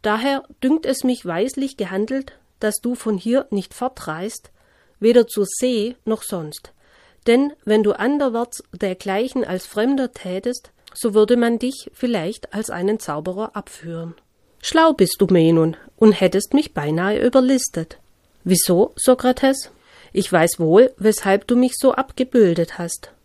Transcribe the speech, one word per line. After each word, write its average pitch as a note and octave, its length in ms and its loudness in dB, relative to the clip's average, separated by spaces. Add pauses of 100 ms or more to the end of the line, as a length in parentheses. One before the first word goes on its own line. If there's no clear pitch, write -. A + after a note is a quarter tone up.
Daher B3+ 400 -2 (200)
dünkt D#4 220 0
es C4 200 -4
mich B3 200 -2
weislich B3+ 520 -4
gehandelt, G#3+ 560 -6 (280)
dass G#3+ 200 -4
du A#3+ 140 -4
von A3 240 -4
hier A#3+ 320 -2
nicht G3 240 -6
fortreist, G3+ 760 -10 (500)
weder A3+ 260 4
zur G3+ 200 -4
See A#3+ 580 -4
noch G#3+ 180 -4
sonst. D#3 500 -12 (540)
Denn C4+ 260 2 (120)
wenn G#3+ 180 2
du G3+ 100 2
anderwärts A#3+ 720 -2 (100)
dergleichen G3+ 720 -4
als F#3 220 -6
Fremder B3+ 460 -2
tätest, F3+ 580 -10 (240)
so G#3 200 -4
würde G#3+ 220 6
man A#3 220 2
dich C4 360 -8
vielleicht A3 600 -6
als G#3+ 160 -8
einen G3 280 -4
Zauberer E3 580 -8
abführen. E3 580 -12 (460)
Schlau D#4+ 320 2
bist F#3+ 260 2
du, G3 80 4
Menon, E3 500 4 (200)
und G#3+ 160 6
hättest F#3+ 420 0
mich D4 180 0
beinahe E3 480 -2
überlistet. B3+ 800 0 (460)
Wieso, F3+ 520 2
Sokrates? B3+ 720 0 (420)
Ich - 180 -2
weiß E3+ 300 2
wohl, F#3 380 6
weshalb G#3 480 0
du A#3+ 100 2
mich B3+ 200 2
so C4 160 2
abgebildet G#3+ 840 0
hast. - 340 -10 (120)